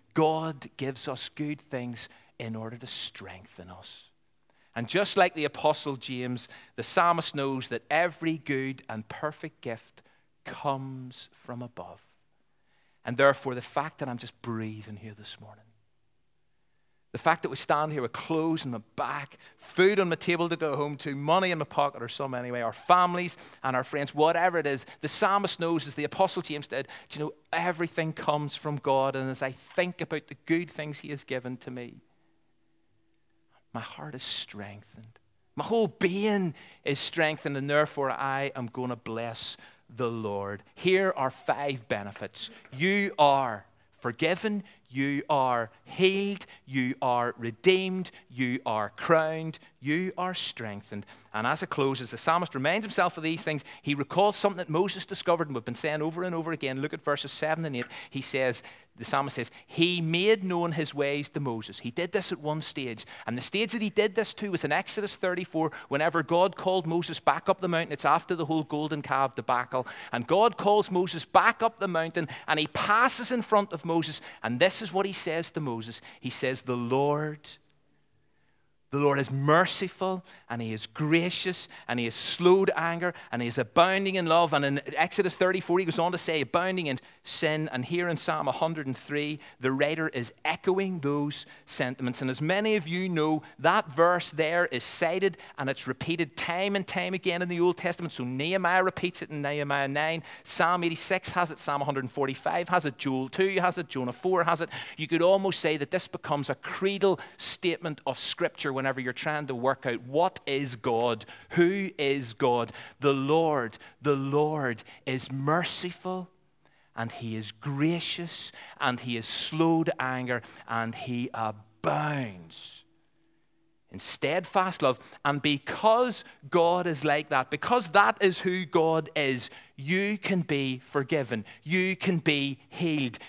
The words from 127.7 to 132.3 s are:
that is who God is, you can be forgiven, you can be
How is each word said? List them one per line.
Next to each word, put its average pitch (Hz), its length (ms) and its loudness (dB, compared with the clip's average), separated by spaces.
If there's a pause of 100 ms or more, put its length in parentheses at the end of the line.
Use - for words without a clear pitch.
that 202 320 6
is 190 200 4
who 185 260 0
God 160 500 4
is, 135 320 2 (280)
you 196 420 0
can 190 240 0
be 135 380 0
forgiven, 127 640 -2 (160)
you 185 340 0
can 185 220 0
be 139 400 0 (100)